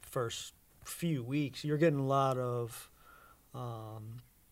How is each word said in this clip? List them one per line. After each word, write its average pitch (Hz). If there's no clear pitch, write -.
first -
few 156
weeks. 139
You're 151
getting 147
a 135
lot 135
of, 123
um, 113